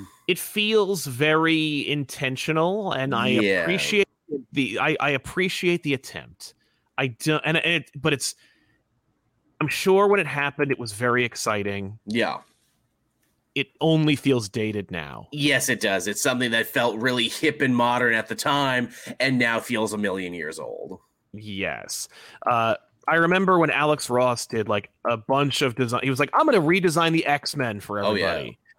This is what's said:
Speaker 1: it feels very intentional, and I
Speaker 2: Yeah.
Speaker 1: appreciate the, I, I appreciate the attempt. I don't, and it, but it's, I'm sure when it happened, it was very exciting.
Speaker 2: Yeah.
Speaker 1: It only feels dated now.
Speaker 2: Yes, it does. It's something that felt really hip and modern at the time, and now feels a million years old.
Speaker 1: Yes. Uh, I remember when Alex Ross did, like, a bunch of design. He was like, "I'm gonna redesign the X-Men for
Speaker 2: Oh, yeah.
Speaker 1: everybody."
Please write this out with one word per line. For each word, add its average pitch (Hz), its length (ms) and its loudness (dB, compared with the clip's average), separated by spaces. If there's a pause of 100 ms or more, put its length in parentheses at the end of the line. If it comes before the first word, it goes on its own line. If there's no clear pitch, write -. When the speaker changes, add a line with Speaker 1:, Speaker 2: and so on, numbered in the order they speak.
(260)
Speaker 1:
it 180 140 0
feels 208 640 0
very 156 800 2
intentional, 156 1040 -2
and 135 240 -2
I 113 140 0
Speaker 2:
Yeah. - 340 2
Speaker 1:
appreciate 190 460 0 (420)
the, 127 300 -2
I, 151 180 0
I 143 120 0
appreciate 175 760 -2
the 143 100 0
attempt. - 600 -14 (440)
I 135 80 0
don't, 151 400 -2
and 160 120 2
it, 165 360 -2
but 147 180 0
it's, - 220 -4 (1300)
I'm 151 80 0
sure 190 400 4
when 202 120 4
it 156 60 -2
happened, 143 460 -2
it - 60 -4
was 110 140 -8
very 120 320 2
exciting. 101 840 -4
Speaker 2:
Yeah. 104 320 -2 (1160)
Speaker 1:
It 139 140 -4 (120)
only 156 360 4
feels 123 320 0
dated 107 420 -4
now. 71 400 -10
Speaker 2:
Yes, 143 380 0
it 113 120 0
does. 98 280 0
It's 101 120 -4
something 123 300 0
that 113 160 0
felt 120 300 0
really 123 320 0
hip 151 340 0
and 127 120 4
modern 120 380 2
at 110 140 0
the 113 80 -6
time, 131 560 0 (300)
and 131 180 2
now 117 220 2
feels 110 320 -2
a 107 60 -4
million 92 360 -4
years 80 240 -8
old. 73 400 -12 (340)
Speaker 1:
Yes. 95 760 -8 (360)
Uh, 113 300 2 (320)
I 151 80 2
remember 180 460 4
when 156 100 2
Alex 147 400 0
Ross 123 360 2
did, 110 220 -2
like, 104 220 -2 (140)
a 117 120 0
bunch 135 460 0
of 123 140 0
design. 123 260 0
He 135 80 0
was 127 80 -2
like, 139 140 0
"I'm 302 140 4
gonna 226 140 4
redesign 165 520 2
the 165 140 2
X-Men 139 520 -2
for 101 220 -6
Speaker 2:
Oh, 104 140 2
yeah. 87 160 0
Speaker 1:
everybody." 69 280 -6 (200)